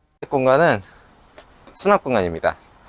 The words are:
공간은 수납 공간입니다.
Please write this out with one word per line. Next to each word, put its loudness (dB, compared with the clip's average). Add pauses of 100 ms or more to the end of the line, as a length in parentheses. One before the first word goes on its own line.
(280)
공간은 2 (920)
수납 0
공간입니다. -4 (320)